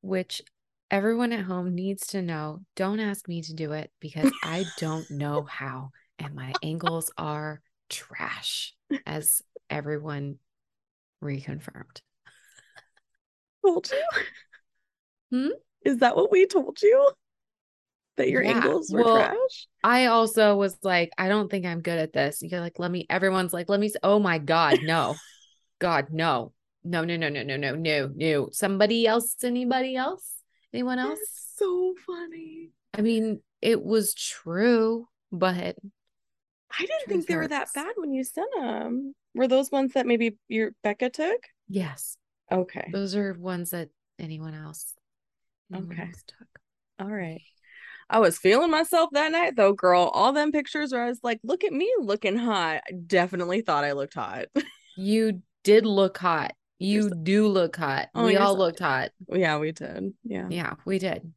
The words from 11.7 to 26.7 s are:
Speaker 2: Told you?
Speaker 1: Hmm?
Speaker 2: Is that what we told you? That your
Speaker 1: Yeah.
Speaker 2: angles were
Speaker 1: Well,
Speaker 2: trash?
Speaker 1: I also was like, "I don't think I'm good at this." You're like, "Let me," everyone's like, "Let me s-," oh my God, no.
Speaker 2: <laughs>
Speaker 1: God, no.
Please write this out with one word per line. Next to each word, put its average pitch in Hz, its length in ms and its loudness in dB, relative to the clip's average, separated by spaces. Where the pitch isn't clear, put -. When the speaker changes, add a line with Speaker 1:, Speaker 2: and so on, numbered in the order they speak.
Speaker 2:
Told 359 280 2
you? 554 120 -2
Speaker 1:
Hmm? 262 180 -2
Speaker 2:
Is 277 160 2
that 240 160 6
what - 160 2
we 381 160 6
told 302 340 0
you? 523 300 8
That 127 120 2
your - 140 2
Speaker 1:
Yeah. - 80 2
Speaker 2:
angles 302 400 0
were 233 120 4
Speaker 1:
Well, 226 140 6
Speaker 2:
trash? - 400 -2
Speaker 1:
I 247 220 4
also 220 500 4
was 196 280 0
like, 175 340 2
"I 190 100 0
don't 208 220 2
think 190 160 -4
I'm 170 160 -4
good 170 180 -2
at 156 140 -4
this." 143 280 -2
You're 175 200 -6
like, 170 180 -10
"Let 175 100 -2
me," 175 200 -4
everyone's 185 440 2
like, 170 160 -6
"Let 202 100 4
me 214 80 2
s-," 208 160 -4
oh 202 160 6
my 175 200 2
God, 156 440 4
no. 156 320 0
Speaker 2:
<laughs> - 320 -20
Speaker 1:
God, 160 320 0
no. 156 420 0